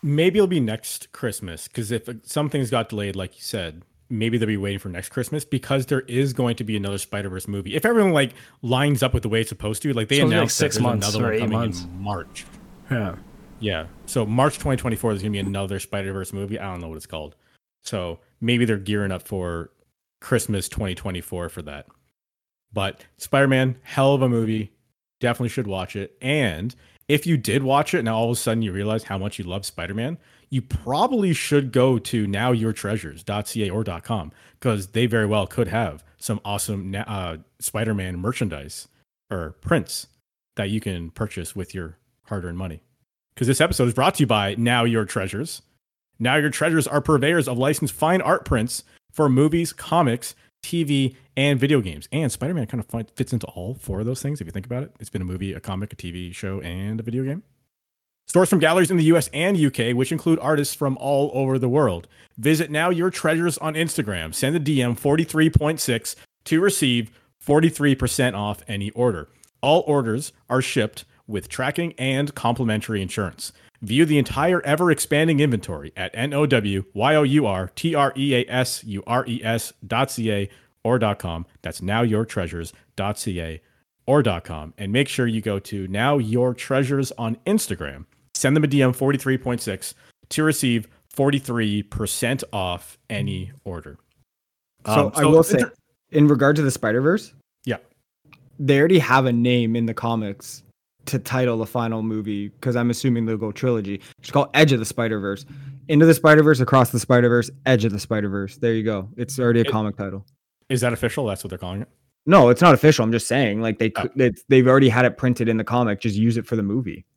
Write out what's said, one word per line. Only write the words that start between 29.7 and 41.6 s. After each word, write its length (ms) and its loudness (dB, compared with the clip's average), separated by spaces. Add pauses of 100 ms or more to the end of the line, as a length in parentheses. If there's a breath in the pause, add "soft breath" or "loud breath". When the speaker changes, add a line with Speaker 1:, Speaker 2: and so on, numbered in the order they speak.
Speaker 1:
you 140 -2
probably 720 0
should 380 0
go 260 4
to 280 -2
now 260 0
your 200 0
treasures 500 -6
dot 240 -6
C 200 -4
A 40 -4
or 140 -4
dot 200 -8
com, 280 -6 (280 soft breath)
'cause 280 -2
they 180 0
very 200 2
well 200 0
could 220 -2
have 340 -4 (160)
some 260 -6
awesome 460 -6
na-, 160 -6
uh, 300 -8 (220)
Spider-Man 600 -4
merchandise 720 -6 (420)
or 200 -6 (100)
prints 460 -4 (500)
that 140 -4
you 100 -2
can 300 -8
purchase 440 -8
with 200 -10